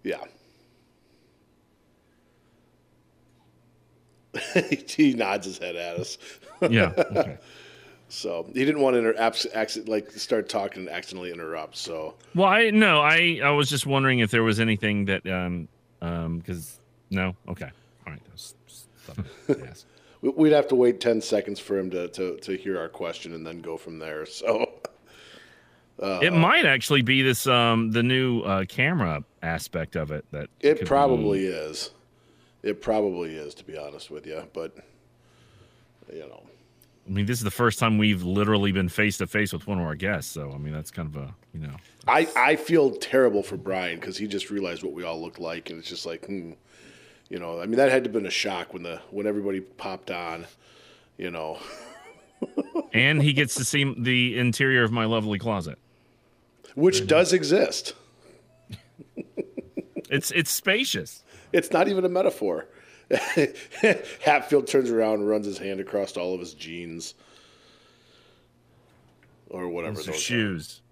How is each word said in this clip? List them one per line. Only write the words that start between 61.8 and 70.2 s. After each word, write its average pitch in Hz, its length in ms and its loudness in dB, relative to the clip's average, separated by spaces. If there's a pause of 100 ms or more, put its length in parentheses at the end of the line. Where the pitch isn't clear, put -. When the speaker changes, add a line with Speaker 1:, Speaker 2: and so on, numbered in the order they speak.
Speaker 1:
even 190 180 0
a 180 40 2
metaphor. 175 580 0 (440)
<laughs> - 260 0 (880)
Hatfield 143 420 4
turns 127 240 2
around 110 300 2
and 101 80 0
runs 107 180 0
his 98 120 -6
hand 95 200 -6
across 98 380 -4
all 90 180 -2
of 92 60 -6
his 85 120 -12
jeans. 85 640 -12 (2250)
Or 90 180 -8
whatever 85 260 -6
Speaker 2:
Those 76 140 -10
are - 20 -8
Speaker 1:
those 78 100 -4